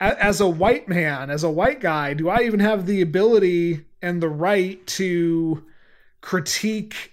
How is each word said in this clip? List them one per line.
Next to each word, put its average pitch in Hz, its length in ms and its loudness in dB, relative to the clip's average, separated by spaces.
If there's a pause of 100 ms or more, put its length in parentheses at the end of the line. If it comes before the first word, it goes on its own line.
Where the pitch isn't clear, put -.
a-, 202 220 0
as 202 180 2
a 202 80 4
white 190 400 0
man, 151 420 -2
as 151 120 -4
a 165 80 0
white 226 300 0
guy, 151 340 -2
do 156 140 -2
I 226 140 2
even 220 180 0
have 202 260 2
the 196 160 0
ability 175 840 2 (160)
and 175 220 -4
the 165 60 0
right 185 600 -2
to 165 760 -2 (560)
critique 214 920 -6